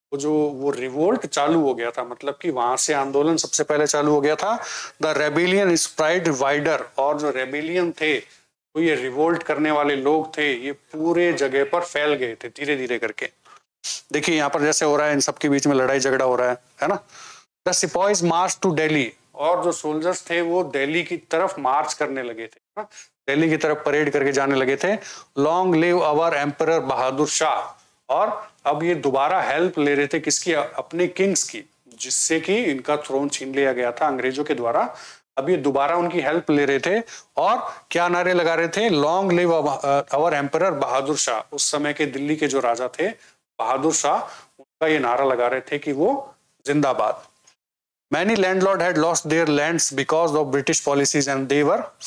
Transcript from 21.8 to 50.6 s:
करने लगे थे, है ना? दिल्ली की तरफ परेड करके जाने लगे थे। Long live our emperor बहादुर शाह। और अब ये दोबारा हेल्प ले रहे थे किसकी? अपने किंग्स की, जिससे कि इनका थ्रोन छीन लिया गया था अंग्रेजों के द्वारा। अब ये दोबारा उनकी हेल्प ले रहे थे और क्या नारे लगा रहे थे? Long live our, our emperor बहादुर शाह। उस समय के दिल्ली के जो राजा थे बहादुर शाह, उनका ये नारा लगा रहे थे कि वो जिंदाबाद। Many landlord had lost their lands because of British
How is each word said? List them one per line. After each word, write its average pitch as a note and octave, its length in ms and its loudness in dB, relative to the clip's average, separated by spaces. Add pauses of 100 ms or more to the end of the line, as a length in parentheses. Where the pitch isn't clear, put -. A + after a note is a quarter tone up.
करने C3+ 300 -4
लगे A2+ 240 -10
थे, - 80 -20
है - 220 -20
ना? G#3+ 60 -8 (440)
दिल्ली D#3 220 2
की D#3 80 2
तरफ D3+ 280 -2
परेड D3 280 2
करके C#3+ 180 2
जाने C#3 240 0
लगे C3 200 2
थे। G3 220 0 (420)
Long E3+ 320 2
live F3 300 4
our D#3 320 2
emperor D3 480 0
बहादुर C3+ 460 0
शाह। - 560 -2 (300)
और - 380 -2 (140)
अब D3 180 0
ये E3+ 120 2
दोबारा C#3 460 0
हेल्प D#3 380 0
ले C#3+ 160 2
रहे C#3 120 2
थे D#3+ 120 -2
किसकी? D#3 340 -2
अपने D#3 540 -2
किंग्स F#3+ 360 0
की, - 200 -10 (360)
जिससे D#3+ 400 -2
कि G3 240 0
इनका D3 340 0
थ्रोन C#3 320 -2
छीन C3+ 260 -8
लिया C3+ 180 2
गया B2 180 -2
था D3+ 160 -2
अंग्रेजों C3 360 -2
के D3 100 -2
द्वारा। B2+ 420 -2 (420)
अब C3+ 120 -2
ये F#3 80 2
दोबारा C#3 380 0
उनकी F3 260 0
हेल्प D#3 300 0
ले C#3+ 140 4
रहे C3+ 140 2
थे G3+ 240 0 (340)
और G3+ 380 0 (160)
क्या F3 160 2
नारे F3+ 260 0
लगा E3 220 2
रहे E3 120 0
थे? G#3 220 -2
Long F3 420 2
live F3 200 4
our, C#3+ 540 2
our D#3 280 2 (100)
emperor E3 300 0
बहादुर C#3 440 -2
शाह। A#2 380 -4
उस - 160 -2
समय D3 220 -2
के D3+ 120 -2
दिल्ली C#3+ 300 -2
के D3+ 120 0
जो C3+ 120 0
राजा B2 280 0
थे - 500 -6 (220)
बहादुर C3+ 340 0
शाह, - 240 0 (420)
उनका - 280 -4
ये D#3 120 2
नारा B2+ 260 2
लगा B2 220 2
रहे B2+ 140 -2
थे D3 180 -6
कि D3 120 -4
वो G3+ 440 -2 (300)
जिंदाबाद। C3+ 580 0 (920)
Many F#3+ 240 0
landlord F#3+ 440 2
had E3+ 240 2
lost E3+ 200 0
their D#3+ 240 2
lands D3+ 440 0
because D3+ 420 2
of C#3 200 0
British C#3+ 320 0